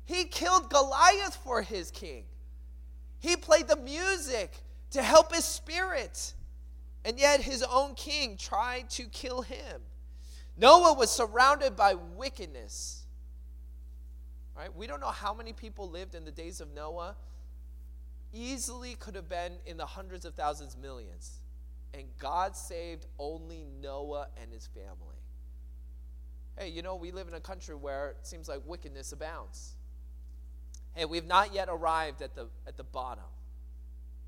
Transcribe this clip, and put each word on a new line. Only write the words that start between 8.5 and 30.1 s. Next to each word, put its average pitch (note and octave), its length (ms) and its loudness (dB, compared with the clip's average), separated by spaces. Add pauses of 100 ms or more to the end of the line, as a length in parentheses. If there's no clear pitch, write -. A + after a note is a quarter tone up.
to B3 140 -6
kill B3+ 380 -6
him. B3 380 -10 (760)
Noah D#4 380 12
was B3 160 4
surrounded B3+ 640 6
by G3+ 180 6
wickedness. E3+ 1080 -8 (1500)
Right? D3+ 200 -10
We G#3 100 -10
don't C#4 140 -8
know C4 80 -4
how G3+ 260 -2
many A3+ 180 -10
people G#3 380 -10
lived F3+ 240 -10
in D#3+ 100 -12
the D#3 60 -12
days E3 300 -10
of D3+ 120 -12
Noah. E3 440 -8 (1160)
Easily B3 600 -6
could G3 220 -12
have E3+ 120 -10
been F3 260 -6 (120)
in E3+ 100 -12
the D#3+ 80 -8
hundreds F#3 400 -12
of E3 100 -12
thousands, D3 420 -2
millions. B2+ 640 -12 (520)
And C#3 120 -12 (160)
God F3 340 0
saved E3+ 520 -8 (120)
only D#3+ 460 -8 (160)
Noah C#3+ 480 -6 (120)
and A2+ 120 -12
his A2+ 160 -12
family. F#2+ 480 -14 (1400)
Hey, G3 120 -8
you E3 140 -8
know, F#3 120 -6
we F3 160 -8
live F#3 160 -10
in E3+ 80 -10
a D#3+ 60 -10
country F3+ 340 -12
where C#3 360 -6
it - 140 -14
seems E3 240 -12
like C#3+ 160 -8
wickedness C#3+ 460 -12
abounds. D3+ 600 -12 (1200)